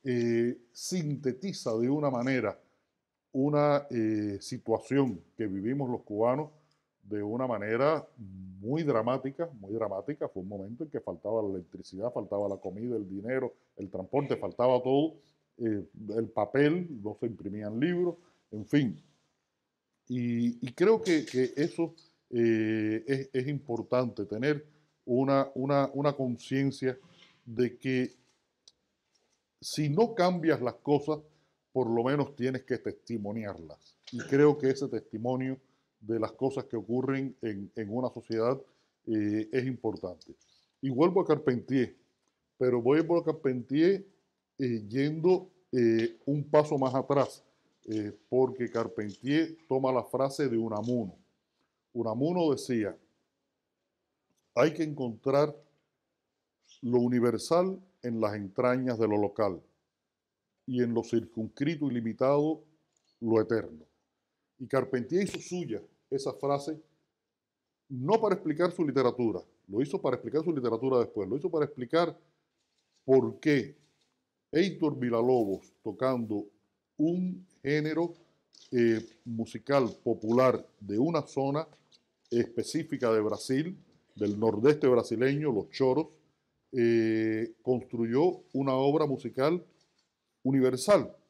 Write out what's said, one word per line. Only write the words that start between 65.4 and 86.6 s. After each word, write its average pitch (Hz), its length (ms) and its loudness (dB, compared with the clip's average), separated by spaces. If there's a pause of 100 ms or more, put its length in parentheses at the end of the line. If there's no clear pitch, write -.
esa 139 240 -2
frase, 143 480 -2 (1080)
no 139 300 2
para 202 160 2
explicar 160 360 0
su 175 140 -2
literatura, 120 560 2 (260)
lo 101 140 -2
hizo 143 200 -4
para 131 140 0
explicar 127 280 -4
su 175 80 -2
literatura 123 480 0
después, 98 300 -2
lo 127 80 -2
hizo 175 120 -4
para 156 160 0
explicar 156 520 -2 (880)
por 123 340 4
qué 143 380 0 (720)
Heitor 160 460 0
Villalobos, 117 760 2 (100)
tocando 110 640 -2 (520)
un 180 480 -2 (160)
género, 151 520 0 (580)
eh, 117 340 4 (200)
musical 117 640 0 (140)
popular 117 640 2 (140)
de 101 180 -4
una 151 240 2
zona 143 460 -4 (640)
específica 120 840 -2
de 110 80 4
Brasil, 131 560 -2 (380)
del 104 240 -2
nordeste 117 480 4
brasileño, 127 640 2
los 98 180 -2
choros, 135 380 2 (640)